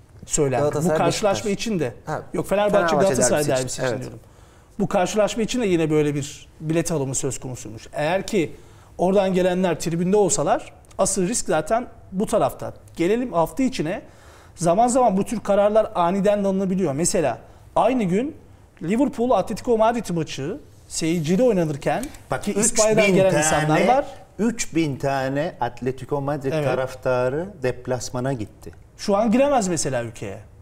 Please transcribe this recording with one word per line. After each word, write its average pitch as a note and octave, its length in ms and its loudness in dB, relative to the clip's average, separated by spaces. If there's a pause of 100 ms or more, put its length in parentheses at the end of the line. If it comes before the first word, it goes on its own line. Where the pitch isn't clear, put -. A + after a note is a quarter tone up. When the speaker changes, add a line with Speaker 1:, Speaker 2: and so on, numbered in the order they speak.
(260)
Speaker 1:
söylendi. C#3 360 2
Speaker 2:
Galatasaray, D3+ 340 2
Speaker 1:
Bu - 20 2
karşılaşma F#3+ 480 2
Speaker 2:
Beşiktaş. G3+ 220 -2
Speaker 1:
için G3+ 120 0
de. B2 140 -2 (120)
Speaker 2:
Ha, D3 160 -6 (120)
Speaker 1:
Yok, E3 140 -2
Fenerbahçe G3+ 260 2 (140)
Speaker 2:
Fenerbahçe D#3+ 80 2
Speaker 1:
Galatasaray D3 520 4
Speaker 2:
derbisi D3 40 2
için. C3+ 100 2
Speaker 1:
derbisi B2+ 200 -6
için - 20 -4 (100)
Speaker 2:
Evet. B2+ 80 -6
Speaker 1:
diyorum. A#2+ 180 -14 (600)
Bu G3 80 0
karşılaşma G3+ 560 0
için B3 180 -2
de A3 40 0
yine E3 240 0
böyle D3 260 2
bir - 320 -10 (120)
bilet D#3+ 320 -2
alımı C#3 240 -4
söz - 240 -4
konusuymuş. A#2 540 -12
Eğer F3 340 -2
ki F3 280 -2 (420)
oradan F#3+ 360 2
gelenler F3+ 460 2
tribünde F3+ 380 0
olsalar G3 560 0 (240)
asıl F3+ 300 0
risk A#3+ 180 -4
zaten G#3 420 0 (240)
bu G3 140 -2
tarafta. C3 480 -2 (220)
Gelelim G#3+ 380 0
hafta E3+ 300 0
içine. F#3+ 380 -2 (540)
Zaman F3 320 4
zaman A#3 300 4
bu G3+ 80 2
tür A3+ 140 -6
kararlar G#3 560 2
aniden G3 480 2
alınabiliyor. F#3+ 500 0
Mesela D3+ 440 0 (380)
aynı A3+ 280 2
gün G3+ 320 0 (480)
Liverpool A3+ 480 0
Atletico G#3+ 460 0
Madrid A3+ 320 2
maçı E3 480 -4 (300)
seyircili E3+ 560 0
oynanırken E3 600 0 (260)
Speaker 3:
Bak, C3 120 -4
Speaker 1:
ki G3+ 80 -4
Speaker 3:
üç G3 60 -2
bin G3 40 2
Speaker 1:
İspanya'dan G#3+ 520 4
gelen F#3+ 180 4
Speaker 3:
tane, D3+ 120 2
Speaker 1:
insanlar D#3 440 2
var. C4+ 180 2 (340)
Speaker 3:
üç A3+ 360 -4
bin D3+ 220 0
tane C#3 640 -2
Atletico B2+ 600 -4
Madrid C3+ 320 -4
Speaker 1:
Evet. D3+ 120 0
Speaker 3:
taraftarı B2+ 800 -2 (180)
deplasmana B2+ 680 -4
gitti. - 380 -10 (260)
Speaker 1:
Şu G3+ 200 0
an A3 140 2
giremez B3+ 360 2
mesela C3+ 360 -2
ülkeye. G#2+ 340 -10 (240)